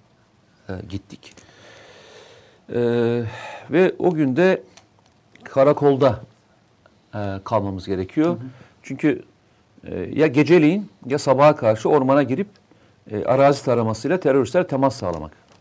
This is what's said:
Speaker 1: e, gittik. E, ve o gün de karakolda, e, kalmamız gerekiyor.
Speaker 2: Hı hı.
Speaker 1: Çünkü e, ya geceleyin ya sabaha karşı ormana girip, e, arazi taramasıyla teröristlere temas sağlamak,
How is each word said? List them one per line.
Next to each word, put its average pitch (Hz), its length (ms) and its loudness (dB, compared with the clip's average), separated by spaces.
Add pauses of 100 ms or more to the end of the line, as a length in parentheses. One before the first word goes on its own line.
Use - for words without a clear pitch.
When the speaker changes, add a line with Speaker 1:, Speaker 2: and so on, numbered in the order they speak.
(680)
Speaker 1:
e, 98 40 -10 (160)
gittik. - 460 -16 (1300)
E, 120 100 -6 (920)
ve 175 280 2
o 175 160 0
gün 139 220 0
de 180 260 2 (840)
karakolda, 139 760 2 (960)
e, 101 300 -6
kalmamız 98 420 -4
gerekiyor. 98 420 -2
Speaker 2:
Hı 175 40 0
hı. - 40 -4 (460)
Speaker 1:
Çünkü 139 400 -2 (640)
e, 90 340 -6
ya 156 60 4
geceleyin 151 640 2 (160)
ya 135 120 -4
sabaha 143 380 4
karşı 110 320 0
ormana 139 340 2
girip, 139 260 -4 (640)
e, 107 140 -6
arazi 139 400 2
taramasıyla 120 560 -2
teröristlere 139 460 2
temas 135 300 -2
sağlamak, 80 360 -8 (280)